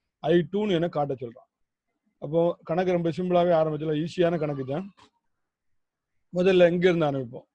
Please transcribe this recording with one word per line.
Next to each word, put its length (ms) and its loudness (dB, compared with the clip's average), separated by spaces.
ஐ 160 0
டூன்னு 280 0
என 80 0
காட்ட 260 -4
சொல்றான். 360 -12
அப்போ 420 0
கணக்கு 280 -2
ரொம்ப 180 0
சிம்பிளாவே 420 0
ஆரம்பிச்சல, 420 -2
ஈஸியான 340 0
கணக்கு 280 -4
தான். 220 -6
முதல்ல 360 4
எங்க 180 2
இருந்து 160 2
ஆரம்பிப்போம்? 500 -6